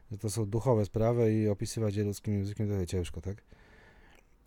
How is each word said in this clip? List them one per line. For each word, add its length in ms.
że 80
to 120
są 160
duchowe 380
sprawy 500
i 140
opisywać 480
je 80
ludzkim 300
językiem 340
to 60
jest 160
ciężko, 300
tak? 220